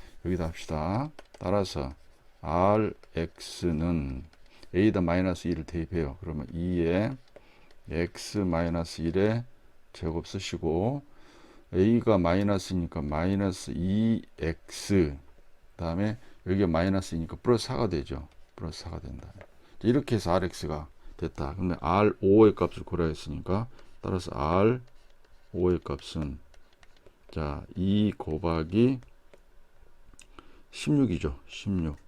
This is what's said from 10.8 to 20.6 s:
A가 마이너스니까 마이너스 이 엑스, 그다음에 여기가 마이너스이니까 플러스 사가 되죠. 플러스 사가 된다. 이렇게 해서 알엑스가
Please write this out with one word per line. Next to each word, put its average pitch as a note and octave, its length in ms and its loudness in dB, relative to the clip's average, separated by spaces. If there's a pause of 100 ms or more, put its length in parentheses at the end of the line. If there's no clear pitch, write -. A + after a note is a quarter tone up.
A가 A2 440 6
마이너스니까 F2+ 840 0
마이너스 F2 720 -2
이 G#2 480 2 (160)
엑스, D#2+ 800 0 (540)
그다음에 F#2+ 460 -2 (300)
여기가 G2 200 4
마이너스이니까 E2+ 680 0
플러스 A#2 300 2
사가 B2+ 200 -2
되죠. D2 400 -4 (280)
플러스 - 280 -10
사가 E2 160 -10
된다. C2+ 320 -12 (500)
이렇게 B2 340 2
해서 F2+ 200 0
알엑스가 D#2 520 -2 (300)